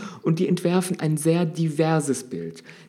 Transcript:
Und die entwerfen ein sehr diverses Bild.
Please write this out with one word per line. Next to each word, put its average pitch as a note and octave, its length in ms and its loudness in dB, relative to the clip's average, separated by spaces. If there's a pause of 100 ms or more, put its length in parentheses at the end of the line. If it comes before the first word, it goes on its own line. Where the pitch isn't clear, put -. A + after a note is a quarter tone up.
(220)
Und E3 160 2
die F#3 100 2
entwerfen F3+ 520 0
ein D#3 180 0
sehr E3 300 2
diverses D#3 800 0
Bild. E2 380 -10 (260)